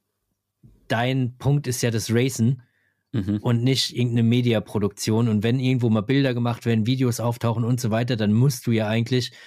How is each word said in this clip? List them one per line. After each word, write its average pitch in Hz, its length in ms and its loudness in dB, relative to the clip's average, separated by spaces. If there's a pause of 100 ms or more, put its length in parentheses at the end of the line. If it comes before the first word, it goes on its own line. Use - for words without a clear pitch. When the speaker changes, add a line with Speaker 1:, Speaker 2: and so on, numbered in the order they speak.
(880)
Speaker 1:
dein 127 500 -2
Punkt 143 300 0
ist 123 140 -4
ja 120 100 2
das 110 220 -2
Racen 127 480 2 (540)
Speaker 2:
Mhm. 101 260 -2
Speaker 1:
und 117 220 0
nicht 131 320 0
irgendeine 120 320 0
Mediaproduktion. 113 1000 0
Und 107 160 0
wenn 120 160 0
irgendwo 127 320 0
mal 110 100 2
Bilder 135 320 0
gemacht 120 320 -4
werden, 113 220 0
Videos 127 320 0
auftauchen 117 440 -2
und 120 160 0
so 117 120 -2
weiter, 120 240 0
dann 104 180 0
musst 123 320 0
du 120 60 0
ja 110 160 2
eigentlich 117 440 -2 (160)